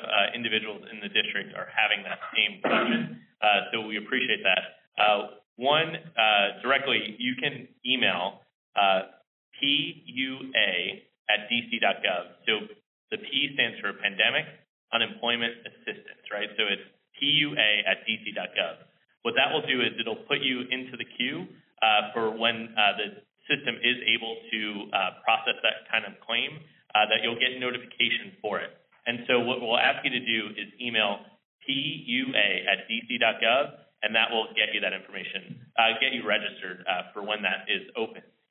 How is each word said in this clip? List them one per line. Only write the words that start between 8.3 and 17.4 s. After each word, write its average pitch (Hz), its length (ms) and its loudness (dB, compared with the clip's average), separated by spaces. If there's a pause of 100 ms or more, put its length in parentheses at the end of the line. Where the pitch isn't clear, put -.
uh, 98 400 4 (460)
P 156 460 -2
U 131 500 -6
A 98 480 0 (260)
at 104 180 0
D 117 220 -2
C 117 80 -2
dot 101 240 0
gov. 87 320 -2 (120)
So 107 280 0 (360)
the 143 80 -6
P 139 360 -4
stands 117 260 0
for 101 120 -4
Pandemic 110 520 2 (480)
Unemployment 117 640 0 (100)
Assistance, - 680 -12
right? 104 160 -2 (100)
So 110 80 2
it's 98 160 0 (320)
P 139 120 -4 (200)